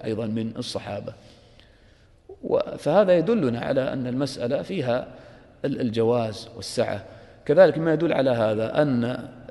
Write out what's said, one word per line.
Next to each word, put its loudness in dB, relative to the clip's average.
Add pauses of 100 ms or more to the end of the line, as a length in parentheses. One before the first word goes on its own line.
أيضًا -4
من -2
الصحابة. -8 (1300)
و-، -2
فهذا 4
يدلنا 2
على 0
أن -4
المسألة -2
فيها -2 (560)
ال-، -2
الجواز 0
والسعة. -4 (400)
كذلك 6
ما 2
يدل 2
على 2
هذا 2
أن 2 (460)